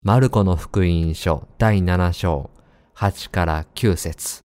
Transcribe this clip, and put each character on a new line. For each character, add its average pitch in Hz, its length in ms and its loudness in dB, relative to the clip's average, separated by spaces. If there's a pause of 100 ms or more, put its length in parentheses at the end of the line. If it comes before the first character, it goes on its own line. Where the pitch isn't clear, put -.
マ 104 160 4
ル 131 100 4
コ 110 140 2
の 95 140 2
福 - 240 -4
音 82 340 0
書 78 320 -4 (120)
第 107 240 2
七 90 300 2
章 80 380 -2 (440)
八 - 360 -4
か 90 140 0
ら 78 300 -2
九 98 220 0
節。 - 440 -8 (120)